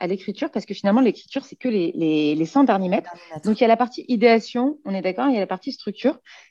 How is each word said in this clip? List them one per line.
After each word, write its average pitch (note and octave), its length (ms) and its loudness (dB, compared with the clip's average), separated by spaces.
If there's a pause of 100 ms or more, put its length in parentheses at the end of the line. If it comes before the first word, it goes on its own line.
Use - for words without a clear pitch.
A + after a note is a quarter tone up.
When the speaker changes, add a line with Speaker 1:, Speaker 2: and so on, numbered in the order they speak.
Speaker 1:
à F3 80 -4
l'écriture, G3 420 -6
parce - 160 -6
que G3+ 80 -10
finalement, G3+ 260 2
l'écriture, - 440 -2
c'est - 100 -20
que - 140 -6
les, F#3 260 -2
les, D3+ 400 0
les D#3+ 100 0
cent C#4 200 2
derniers F#3+ 240 2
mètres. - 240 -2
Speaker 2:
Derniers - 220 -18
mètres. D#3 120 -8
Speaker 1:
Donc, G#3+ 140 0
il - 20 4
y - 20 4
a A3+ 40 4
la A3+ 80 6
partie A#3+ 320 -4
idéation, A#3+ 760 2
on G3 80 -6
est F#3+ 80 -4
d'accord, F#3 280 -2
il C4 60 2
y - 20 0
a G3+ 40 -2
la F#3 60 -2
partie F#3 240 -8
structure. - 480 -4 (320)